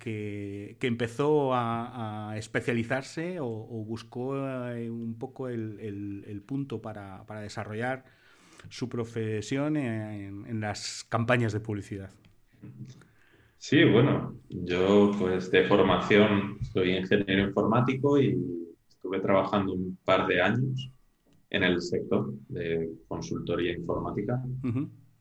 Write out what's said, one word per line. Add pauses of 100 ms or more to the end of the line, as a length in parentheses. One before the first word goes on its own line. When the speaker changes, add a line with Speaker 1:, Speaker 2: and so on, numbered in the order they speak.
Speaker 1:
que,
que
empezó
a,
a
especializarse
o,
o
buscó, (320)
eh,
un
poco
el,
el,
el
punto
para,
para
desarrollar (640)
su
profesión
en,
en
las
campañas
de
publicidad. (1500)
Speaker 2:
Sí,
bueno, (140)
yo,
pues,
de
formación (140)
soy
ingeniero
informático
y (520)
estuve
trabajando
un
par
de
años (580)
en
el
sector (140)
de (160)
consultoría
informática. (220)
Speaker 1:
Ujú. (300)